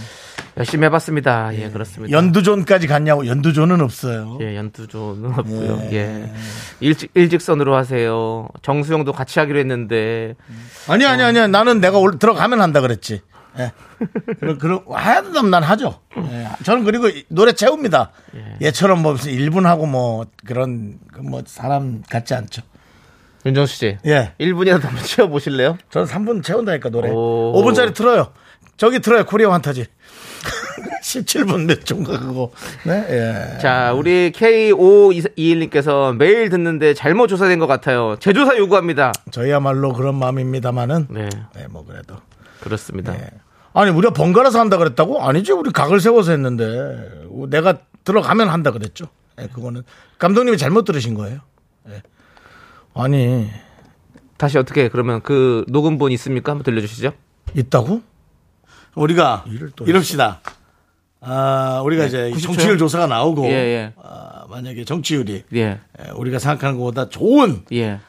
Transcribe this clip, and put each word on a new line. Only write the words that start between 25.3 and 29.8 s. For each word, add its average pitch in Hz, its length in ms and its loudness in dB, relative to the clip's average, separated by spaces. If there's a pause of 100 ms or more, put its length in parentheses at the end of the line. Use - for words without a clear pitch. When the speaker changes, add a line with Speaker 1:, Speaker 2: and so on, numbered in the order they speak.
Speaker 2:
저는 170 160 -2
삼 202 180 -6
분 214 180 -4
채운다니까, 170 480 -4
노래. 117 200 -2
Speaker 1:
오. 117 440 0
Speaker 2:
오 196 100 6
분짜리 233 300 2
틀어요. 220 380 2 (440)
저기 247 240 2
틀어요, 220 240 4
코리아 208 280 4
환타지. 139 340 -2 (520)